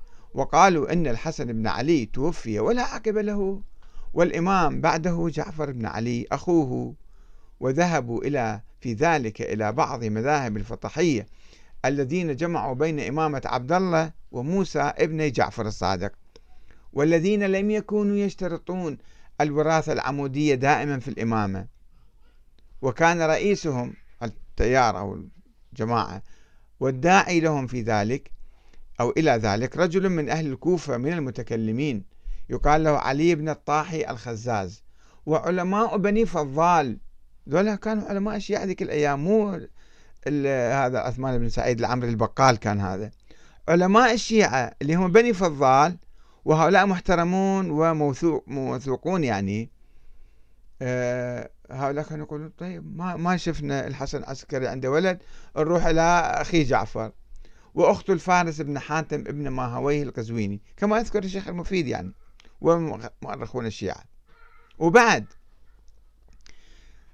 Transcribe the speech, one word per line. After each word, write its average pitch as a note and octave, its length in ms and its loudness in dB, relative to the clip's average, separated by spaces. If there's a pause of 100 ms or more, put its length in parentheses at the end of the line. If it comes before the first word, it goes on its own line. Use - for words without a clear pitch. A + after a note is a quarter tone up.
(340)
وقالوا D3+ 580 4
إن E3+ 140 2
الحسن - 380 -4
بن A2 220 -4
علي A#2+ 400 2
توفي A2 540 -2
ولا A#3 220 0
عقب A3 360 -4
له، G3+ 440 -2 (520)
والإمام E3+ 640 2
بعده E3 480 0
جعفر D3+ 440 -6
بن A#2 140 -6
علي A#2 460 -4
أخوه، B2+ 600 0 (680)
وذهبوا C3+ 640 0
إلى، A#2 360 -2 (200)
في A#2+ 120 -4
ذلك B2+ 500 0
إلى G#2+ 300 -2
بعض C3 320 -2
مذاهب A2+ 520 0
الفطحية A2+ 720 -2 (580)
الذين C#3+ 520 -2
جمعوا C#3 380 -2
بين D3+ 260 -2
إمامة C#3+ 440 -2
عبد B2+ 280 -2
الله E3+ 400 2 (200)
وموسى D#3 460 -2
ابن D#3 540 0
جعفر G#2+ 340 -2
الصادق، F#2 460 -2 (800)
والذين E3+ 500 2
لم G3 280 0
يكونوا G#3 460 0
يشترطون F3+ 800 -4 (420)
الوراثة D3+ 520 2
العمودية C#3 640 0
دائما C3+ 440 2
في A2+ 100 -10
الإمامة، G#2 580 -2 (1160)
وكان E3 400 2
رئيسهم D#3 720 0 (280)
التيار A#2 760 2
أو G2 260 -8 (480)
الجماعة A2 500 -2 (600)
والداعي E3+ 580 4
لهم D3+ 260 0
في A#2+ 160 -6
ذلك G#2+ 480 -2 (720)
أو A#2+ 100 2
إلى D#3 200 4
ذلك A2 460 0
رجل F3+ 320 0
من D#3 220 -2
أهل D#3+ 160 -2
الكوفة C#3+ 500 -2
من C3+ 160 -2
المتكلمين A#2+ 920 -4 (440)
يقال D3 360 2
له D#3 60 4
علي D3 440 2
بن D#3 140 -2
الطاحي D3+ 640 -2
الخزاز، A2 720 -6 (420)
وعلماء F#3 720 0
بني G3+ 300 2
فضال، D3+ 720 2 (500)
ذولا G3 260 2
كانوا G#3+ 340 -4
علماء G#3 280 -4
الشيعة G3+ 280 -4
ذيك F#3 180 -4
الأيام، C#3+ 420 0
مو G#3 360 2 (640)
ال-، C3+ 460 2
هذا B2+ 260 2
عثمان B2+ 400 -2
بن A#2 100 2
سعيد A#2+ 300 2
العمري A#2+ 300 0
البقال A#2 480 4
كان G#2 240 0
هذا. G2 300 -4 (580)
علماء G3+ 460 6
الشيعة F3 680 2
اللي D3 120 2
هم F3+ 180 2
بني A#3 200 6
فضال، D#3 640 4 (460)
وهؤلاء E3 420 6
محترمون F#3 840 2
وموثوق-، D3+ 760 2
موثوقون C3+ 800 -4
يعني، G#2 460 -2 (1120)
آه، B2 680 -2 (200)
هؤلاء C#3+ 340 -4
كانوا D3+ 200 -10
يقولون: D3+ 240 -10 (100)
"طيب، D#3+ 380 -12
ما، F3 200 -6
ما F3 200 2
شفنا C#3+ 500 -2
الحسن C#3 320 -6
العسكري C3 500 -6
عنده C3 220 -4
ولد، F3 280 2 (380)
نروح E3 300 2
إلى D#3+ 140 4 (340)
أخي E3+ 280 2
جعفر." A2 500 0 (640)
وأخت F#3+ 360 4
الفارس F3 500 2
بن C#3+ 180 -4
حاتم D3+ 420 -4
ابن C#3+ 280 -6
ماهويه C3 540 -2
القزويني، A2 580 -4 (160)
كما G#3+ 220 2
يذكر G#3 260 -2
الشيخ G3 240 -6
المفيد F3 380 -2
يعني، - 260 -4 (480)
ومؤرخون B2 1080 -2
الشيعة. G#2 380 -8 (720)
وبعد، E3+ 480 6 (1900)